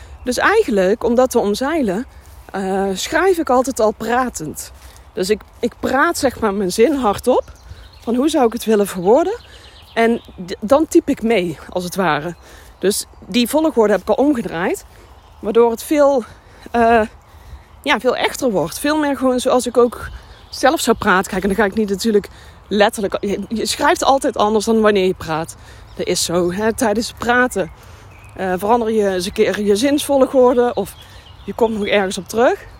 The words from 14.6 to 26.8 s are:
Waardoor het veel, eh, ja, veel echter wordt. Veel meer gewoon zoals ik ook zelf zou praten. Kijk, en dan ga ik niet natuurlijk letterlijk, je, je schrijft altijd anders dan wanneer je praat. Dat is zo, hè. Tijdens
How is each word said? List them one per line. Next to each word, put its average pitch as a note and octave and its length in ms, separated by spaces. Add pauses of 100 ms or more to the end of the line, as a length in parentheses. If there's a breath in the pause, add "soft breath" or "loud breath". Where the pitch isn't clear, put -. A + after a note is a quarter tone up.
Waardoor A#3 320
het A3+ 120
veel, C#4 400 (480 loud breath)
eh, A#3 300 (840 soft breath)
ja, C#4 160
veel B3 160
echter - 360
wordt. E3 280
Veel D4+ 200
meer C#4+ 180
gewoon B3+ 220
zoals B3 280
ik A#3+ 100
ook A#3+ 320 (400 loud breath)
zelf D4+ 300
zou - 180
praten. F#3+ 340
Kijk, F#3 100
en G3 60
dan F#3+ 100
ga A3 80
ik F#3+ 100
niet G#3+ 140
natuurlijk G3+ 380 (400 loud breath)
letterlijk, G3+ 520
je, G3+ 280
je A3 180
schrijft D4+ 380
altijd C4+ 340
anders G#3+ 280
dan A3+ 160
wanneer G#3 240
je F#3 80
praat. D#3+ 420 (400 loud breath)
Dat - 120
is F3 160
zo, F3 280
hè. G#3+ 220
Tijdens G#3+ 340